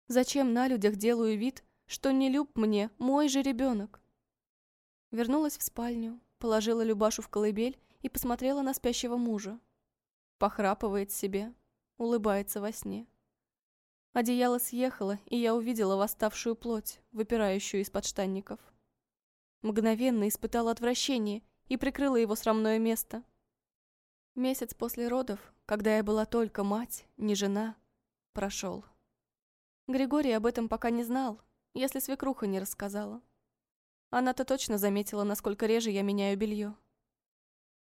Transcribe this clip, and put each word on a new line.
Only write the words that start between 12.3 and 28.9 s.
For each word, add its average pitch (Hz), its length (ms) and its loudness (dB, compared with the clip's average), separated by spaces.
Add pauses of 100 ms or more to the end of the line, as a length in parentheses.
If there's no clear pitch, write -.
во 214 100 -4
сне. 208 360 -10 (1080)
Одеяло 247 460 2
съехало, 240 640 -2
и 240 120 -2
я 226 180 4
увидела 220 400 2
восставшую 214 600 0
плоть, 226 460 -6 (120)
выпирающую 208 680 0
из 202 80 -4
подштанников. 196 720 -4 (1040)
Мгновенно 220 640 2
испытала 226 420 -2
отвращение 233 720 -2 (260)
и 254 100 -2
прикрыла 269 400 0
его 220 180 2
срамное 220 420 2
место. 226 460 -2 (1120)
Месяц 254 400 -2
после 240 320 -4
родов, 247 320 -2 (260)
когда 214 320 2
я 214 60 2
была 214 240 2
только 220 360 0
мать, 214 440 -4 (100)
не 208 160 0
жена, 202 420 -2 (580)
прошел. 196 520 -6 (1040)